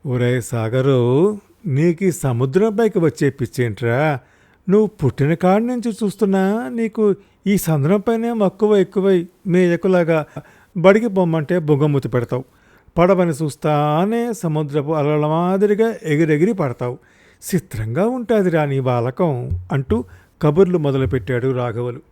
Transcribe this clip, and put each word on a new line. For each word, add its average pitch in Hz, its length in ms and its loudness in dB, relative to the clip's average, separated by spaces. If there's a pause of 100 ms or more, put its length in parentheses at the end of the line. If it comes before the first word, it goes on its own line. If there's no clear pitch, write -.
"ఒరే 123 340 0
సాగరు, 127 960 0 (280)
నీకీ 165 460 0
సముద్రం 139 640 0
పైకి 220 220 0
వచ్చే 156 320 0
పిచ్చేంట్రా? 123 880 -2 (520)
నువ్వు 214 160 4
పుట్టిన 143 480 0
కాడి 190 320 2
నుంచి 240 240 -4 (140)
చూస్తున్నా, 196 640 0
నీకు 226 460 0 (320)
ఈ 196 120 2
సంద్రం 160 420 0
పైనే 226 320 -2
మక్కువ 208 440 2
ఎక్కువై 185 500 0 (200)
మేయకులాగా 170 800 2 (500)
బడికి 202 320 4
పొమ్మంటే 175 500 0
బుగ్గమూతి 147 500 0
పెడతావు. 123 360 -2 (540)
పడవని 180 320 4
చూస్తానే 156 1000 -2
సముద్రపు 151 600 -4
అలల 151 340 0
మాదిరిగా 196 760 0
ఎగిరెగిరి 156 500 2
పడతావు. 127 460 -4 (560)
చిత్రంగా 123 520 -4
ఉంటాదిరా 208 580 0
నీ 139 160 0
బాలకం" 127 680 -2 (220)
అంటూ 190 320 -2 (380)
కబుర్లు 175 360 4
మొదలుపెట్టాడు 131 720 -2
రాఘవులు. 120 480 -6 (120)